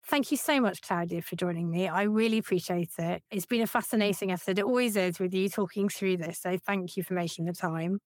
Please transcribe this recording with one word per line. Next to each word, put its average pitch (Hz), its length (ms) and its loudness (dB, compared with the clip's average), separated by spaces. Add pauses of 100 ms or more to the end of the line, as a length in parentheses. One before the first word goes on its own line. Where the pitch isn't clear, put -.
Thank 285 220 2
you 285 60 2
so 277 240 2
much, 196 220 0
Claudia, 170 380 -2
for - 140 -8
joining 170 340 -2
me. 175 200 0
I 175 140 2
really 220 360 4
appreciate 175 580 0
it. 170 320 -2
It's 196 160 -4
been 233 180 0
a 220 40 2
fascinating 208 640 0
episode. 180 260 0
It 202 80 2
always 247 320 2
is 180 220 0
with 185 160 -2
you 190 140 2
talking 202 400 -2
through 185 300 0
this. 165 200 -6
So 180 260 -2
thank 190 320 -2
you 190 60 -4
for 180 120 -4
making 170 320 -2
the 175 60 -2
time. 170 460 -2 (140)